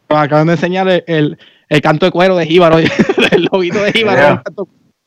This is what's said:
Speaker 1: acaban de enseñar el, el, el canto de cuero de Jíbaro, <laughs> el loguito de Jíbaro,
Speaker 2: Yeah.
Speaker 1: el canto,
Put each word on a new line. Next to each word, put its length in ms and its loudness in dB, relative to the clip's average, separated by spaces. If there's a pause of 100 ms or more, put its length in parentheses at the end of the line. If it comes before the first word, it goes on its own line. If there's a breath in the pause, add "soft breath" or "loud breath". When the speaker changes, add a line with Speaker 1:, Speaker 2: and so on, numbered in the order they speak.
Speaker 1:
acaban 380 2
de 80 2
enseñar 340 -2
el, 180 0
el, 300 -2 (320 soft breath)
el 120 0
canto 240 0
de 60 2
cuero 240 2
de 100 -2
Jíbaro, 340 4
<laughs> 520 -2
el 180 0
loguito 320 -2
de 120 -2
Jíbaro, 240 0
Speaker 2:
Yeah. 160 4
Speaker 1:
el 100 -8
canto, 240 -12 (400)